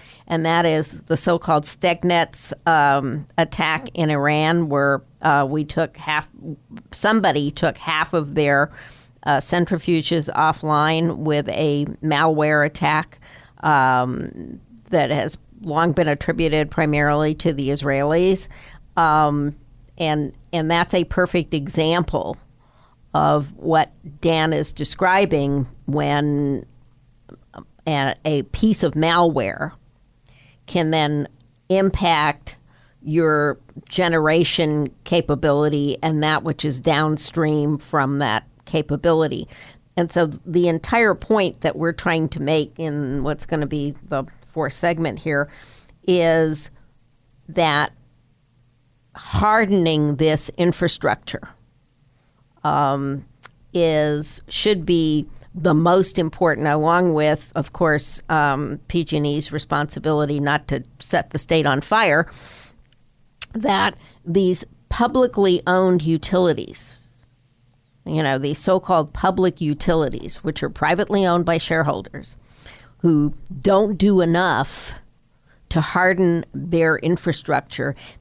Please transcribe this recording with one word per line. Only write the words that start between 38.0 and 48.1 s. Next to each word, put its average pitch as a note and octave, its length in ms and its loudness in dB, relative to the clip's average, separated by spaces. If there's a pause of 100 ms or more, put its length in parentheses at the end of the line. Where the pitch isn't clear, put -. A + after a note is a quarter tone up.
that A2 260 0 (200)
capability. D#3 800 0 (480)
And E3+ 160 -2
so E3+ 160 2
the F3 400 0
entire G3+ 480 2
point G3+ 460 -2
that - 140 -2
we're E3 180 -2
trying E3 360 -2
to D#3 120 -8
make D3+ 360 -2
in D3 460 -4
what's D3 220 -4
gonna D3+ 200 -2
be C#3+ 300 -4 (140)
the C3+ 160 -4 (160)
fourth D3 320 -6
segment E3 460 -2
here D3 300 -2 (580)
is E3 640 2 (760)
that D3+ 460 0 (1200)